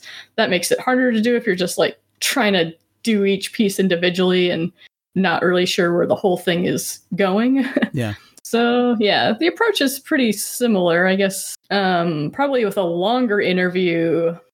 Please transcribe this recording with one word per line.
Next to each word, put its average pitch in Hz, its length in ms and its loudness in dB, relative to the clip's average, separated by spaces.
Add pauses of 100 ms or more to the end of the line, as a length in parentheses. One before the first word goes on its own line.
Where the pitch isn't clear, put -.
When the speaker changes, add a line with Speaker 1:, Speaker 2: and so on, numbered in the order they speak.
(360)
Speaker 1:
that 220 140 0
makes 180 220 -2
it - 80 0
harder 254 320 0
to 220 80 0
do 240 160 2
if 233 100 -4
you're 190 80 2
just, 180 240 -4
like, 165 180 0 (240)
trying 214 340 0
to 165 180 0 (320)
do 214 200 2
each 196 280 -2
piece 196 260 0
individually 180 720 2
and 170 220 -4 (420)
not 180 280 0
really 180 240 2
sure 175 300 0
where 175 100 0
the - 100 2
whole 180 200 0
thing 175 300 0
is - 320 -4 (160)
going. 220 500 0 (160)
<laughs> - 120 -4
Speaker 2:
Yeah. 113 220 -4 (300)
Speaker 1:
So, 240 540 0
yeah, 185 400 2
the 320 80 0
approach 392 360 0
is 277 160 0
pretty 254 340 0
similar, 185 720 0
I 190 100 2
guess. 196 380 -2 (160)
Um, 175 640 0
probably 269 320 0
with 196 140 -2
a 202 40 2
longer 202 580 0
interview 170 920 0 (200)